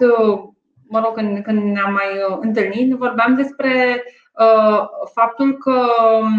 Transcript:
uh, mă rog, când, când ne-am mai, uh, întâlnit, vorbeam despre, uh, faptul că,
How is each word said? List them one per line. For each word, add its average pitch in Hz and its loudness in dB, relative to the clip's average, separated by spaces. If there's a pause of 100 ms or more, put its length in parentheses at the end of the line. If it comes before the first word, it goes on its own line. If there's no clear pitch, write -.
uh, 226 2 (500)
mă 220 -2
rog, 220 -2
când, 202 -4
când 214 -2
ne-am 202 -2
mai, 196 -2 (240)
uh, 185 -6
întâlnit, 220 -2
vorbeam 247 0
despre, 254 -2 (300)
uh, 214 4 (300)
faptul 269 0
că, 254 0 (520)